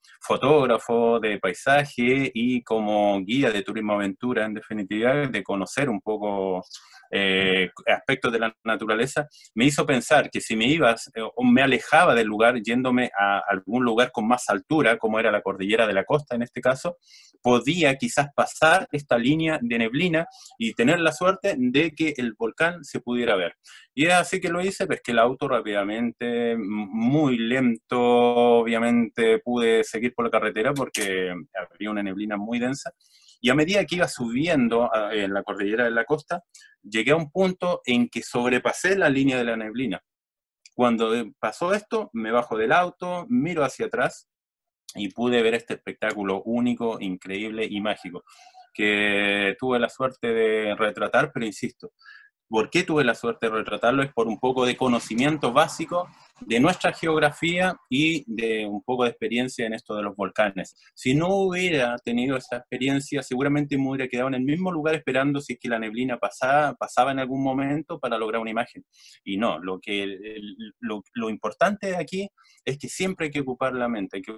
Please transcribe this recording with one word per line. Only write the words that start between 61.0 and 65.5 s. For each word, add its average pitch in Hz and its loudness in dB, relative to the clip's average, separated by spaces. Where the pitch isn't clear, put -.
no 160 2
hubiera 180 0
tenido 123 -2
esa 123 -8
experiencia, 135 -4
seguramente 143 0
me 135 0
hubiera 131 -4
quedado 123 -2
en 135 -4
el 127 -2
mismo 175 -2
lugar 156 -2
esperando 143 0
si 139 -8